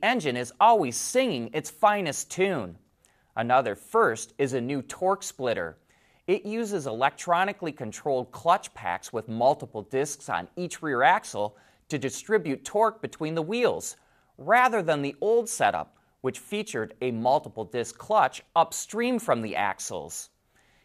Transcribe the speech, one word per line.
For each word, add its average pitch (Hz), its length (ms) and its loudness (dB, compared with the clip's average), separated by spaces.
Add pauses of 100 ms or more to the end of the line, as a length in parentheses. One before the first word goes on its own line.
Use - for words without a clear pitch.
engine 180 340 0
is 123 220 -6
always 202 360 6
singing 175 580 0
its 151 180 -4
finest 202 580 0
tune. 143 480 -2 (580)
Another 117 380 2
first 160 640 0
is 135 160 0
a 127 80 0
new 135 220 -4
torque 190 400 -2
splitter. 95 560 -4 (460)
It 196 200 0
uses 208 420 -4
electronically 165 840 0
controlled 127 580 -4
clutch - 420 0
packs - 380 -6
with 113 160 -6
multiple 120 540 0
discs 135 480 -4
on 90 260 -4
each - 260 -8
rear 135 220 0
axle 120 540 2 (320)
to 151 80 -2
distribute 147 680 -2
torque 214 380 0
between 160 340 -6
the 165 60 0
wheels, 165 560 -2 (400)
rather 220 440 4
than 156 200 2
the 139 180 -4
old 220 300 2
setup, 101 480 0 (240)
which 127 180 -4
featured 131 640 -6
a 127 100 0
multiple 117 540 0
disc - 320 -6
clutch 202 440 0 (140)
upstream 233 640 0
from 120 220 0
the 107 160 -4
axles. 92 720 -6 (540)